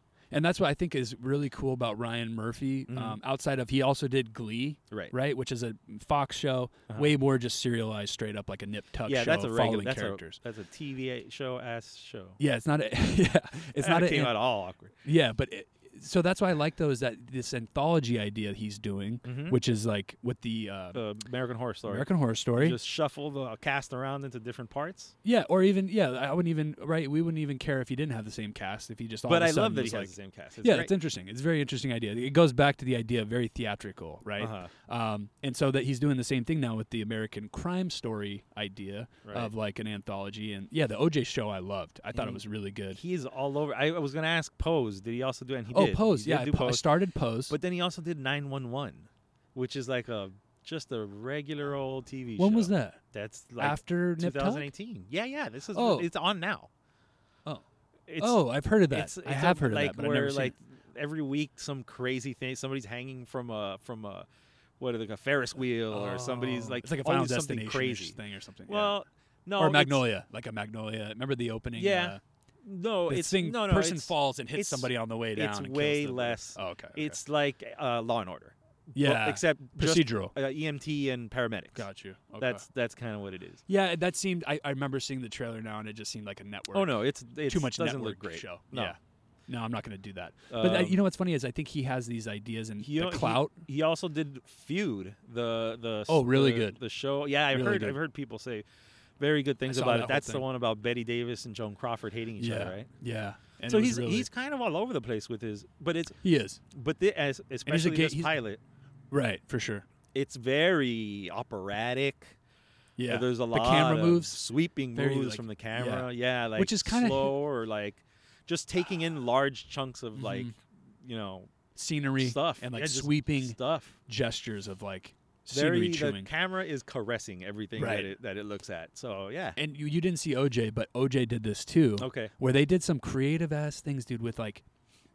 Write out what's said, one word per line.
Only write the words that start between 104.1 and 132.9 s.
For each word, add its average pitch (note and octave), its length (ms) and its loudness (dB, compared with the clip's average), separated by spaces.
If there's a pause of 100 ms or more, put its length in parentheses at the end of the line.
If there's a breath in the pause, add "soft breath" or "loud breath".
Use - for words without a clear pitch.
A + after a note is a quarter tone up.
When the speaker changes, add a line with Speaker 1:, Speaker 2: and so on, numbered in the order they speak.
Speaker 2:
he's A3+ 160 0
kind C4+ 260 -6
of C4 60 -4
all G#3 160 0
over A#3+ 160 -2
the D3+ 100 0
place A2+ 260 -4
with A2 140 -6
his, G#2+ 240 -6 (140)
but E3 160 0
it's, E3 160 -4 (100)
Speaker 1:
He E3+ 140 6
is. G#2 240 -2 (160)
Speaker 2:
but C#3 240 -4
the, F#3+ 180 4
as, C#3+ 220 0
Speaker 1:
And - 100 -20
he's - 20 -6
a - 20 -6
Speaker 2:
especially D#3+ 420 2
Speaker 1:
gay, D#3+ 80 4
Speaker 2:
this D3 80 2
Speaker 1:
he's D3+ 120 -2
Speaker 2:
pilot, A#2+ 360 -2 (500 loud breath)
Speaker 1:
Right, B2 360 2
for B2 120 -2
sure. G#2 280 -4 (280)
Speaker 2:
it's C3+ 220 -2
very A#2+ 960 0
operatic. A#2 920 -4 (720 soft breath)
Speaker 1:
Yeah. A#2+ 200 -2
Speaker 2:
There's A#2+ 220 0
a B2 60 0
Speaker 1:
The - 20 2
Speaker 2:
lot A2+ 240 2
Speaker 1:
camera C3+ 280 6
Speaker 2:
of D#3+ 80 2
Speaker 1:
moves, E3+ 220 6
Speaker 2:
sweeping C3+ 640 -2
Speaker 1:
very, C#3 200 2
Speaker 2:
moves C3+ 140 0
Speaker 1:
like, G#2+ 80 -6
Speaker 2:
from A2+ 100 -8
the G#2+ 120 -8
Speaker 1:
yeah. A2 260 -4
Speaker 2:
camera. B2+ 280 -2
Yeah, B2 360 0
like, A2 120 0
Speaker 1:
Which G3 120 4
is G#3+ 100 2
kinda A#3+ 260 2
Speaker 2:
slow C3+ 240 4 (100)
or, C3 240 0
like, G#2 380 -4 (420 soft breath)
just - 220 -4
taking F3+ 340 0
in D#3+ 240 -2
large C3 420 2
chunks C3 340 -8
of, A2 200 -10
like, G#2+ 240 -4
Speaker 1:
Mm-hmm. - 640 -18
Speaker 2:
you A#2 60 -6
know, F#2+ 320 -10 (260)
Speaker 1:
Scenery C3+ 540 0
Speaker 2:
stuff. C#3+ 340 0
Speaker 1:
and, B2+ 100 -8
like, A#2+ 80 -6
Speaker 2:
Yeah, D3+ 60 -2
just C#3 180 -2
Speaker 1:
sweeping D3 400 2
Speaker 2:
stuff. B2+ 540 -4 (100)
Speaker 1:
gestures A2 600 -4
of, F#2+ 140 -12
like, G2 320 -10 (400)
Speaker 2:
Very, D#3 240 4
Speaker 1:
scenery F3 100 4
Speaker 2:
the E3+ 60 0
Speaker 1:
chewing. C#3+ 300 -2
Speaker 2:
camera F#3 400 -2
is D3 180 -4
caressing G#2+ 640 -6
everything G#2 380 -6
Speaker 1:
Right. A2+ 140 0
Speaker 2:
that G2+ 80 -2
it, G2 180 -8
that G2+ 140 -6
it G#2 80 -6
looks G2+ 240 -10
at. E2 300 -10
So, G2 300 -8
yeah. C#3+ 280 -6
Speaker 1:
And D3 200 -2
you, D3 100 -6
you D3+ 140 2
didn't E3+ 180 0
see D3+ 180 -2
O C#3 120 4
J, A2+ 220 2
but A2 240 -4
O C3 140 4
J B2+ 160 4
did A#2 200 -2
this G#2 200 -2
too, C3 380 6
Speaker 2:
Okay. B2 360 -6
Speaker 1:
where B2+ 140 4
they C#3 140 8
did F3+ 160 4
some D3+ 180 2